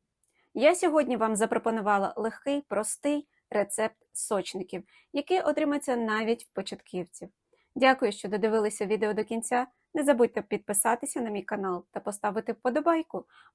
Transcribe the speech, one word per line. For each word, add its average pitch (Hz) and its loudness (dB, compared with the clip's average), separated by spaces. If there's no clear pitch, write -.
Я 294 6
сьогодні 294 2
вам 220 2
запропонувала 214 0
легкий, 277 -4
простий 294 -2
рецепт 208 -2
сочників, - -6
який 320 0
отримається 294 0
навіть 226 0
в - -20
початківців. - -10
Дякую, 254 4
що - -8
додивилися 214 0
відео 208 0
до 214 -2
кінця. 240 -2
Не 302 0
забудьте 240 4
підписатися 226 -2
на 226 -4
мій 202 -4
канал 190 -4
та 196 -8
поставити 208 -4
вподобайку, 302 0